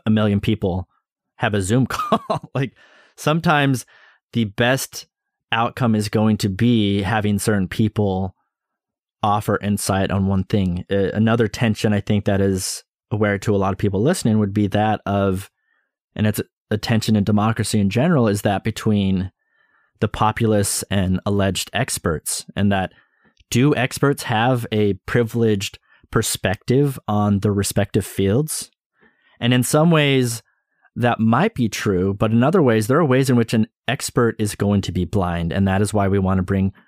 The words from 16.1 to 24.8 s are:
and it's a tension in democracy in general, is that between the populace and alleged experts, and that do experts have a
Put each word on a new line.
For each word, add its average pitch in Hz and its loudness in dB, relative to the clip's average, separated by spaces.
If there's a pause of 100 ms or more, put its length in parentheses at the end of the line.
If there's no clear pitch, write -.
and 107 0
it's 107 -2 (300)
a 107 -2
tension 110 0
in 101 2
democracy 107 0
in 98 2
general, 131 2
is 101 0
that 98 -2
between 98 0 (720)
the 110 0
populace 107 0
and 92 0
alleged 98 -2
experts, - -4 (100)
and 101 0
that 92 -4 (560)
do 131 2
experts 139 -2
have 120 0
a 107 2 (100)